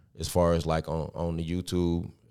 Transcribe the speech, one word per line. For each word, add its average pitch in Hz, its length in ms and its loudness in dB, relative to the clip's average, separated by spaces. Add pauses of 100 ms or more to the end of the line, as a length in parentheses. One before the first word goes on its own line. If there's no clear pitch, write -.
(200)
as 80 80 -4
far 85 260 4
as, 82 120 0
like, 80 220 0
on, 80 260 -4
on 85 240 -2
the 82 80 -2
YouTube. 85 640 0 (220)